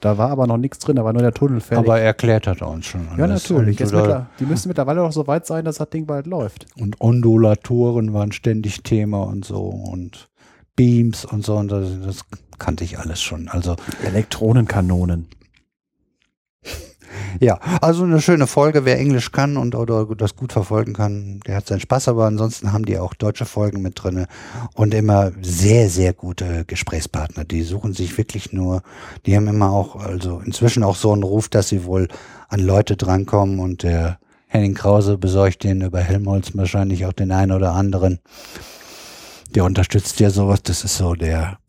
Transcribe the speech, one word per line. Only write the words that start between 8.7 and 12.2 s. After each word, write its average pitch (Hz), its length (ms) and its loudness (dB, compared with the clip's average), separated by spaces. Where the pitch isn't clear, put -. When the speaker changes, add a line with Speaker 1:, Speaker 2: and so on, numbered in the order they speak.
Speaker 2:
Thema 104 400 -2
und 98 200 -8
so 98 200 -8
und 95 680 -10
Beams 117 480 2
und 104 200 -6
so 104 120 0
und 104 160 -2
das, 98 160 -2
das 95 160 -8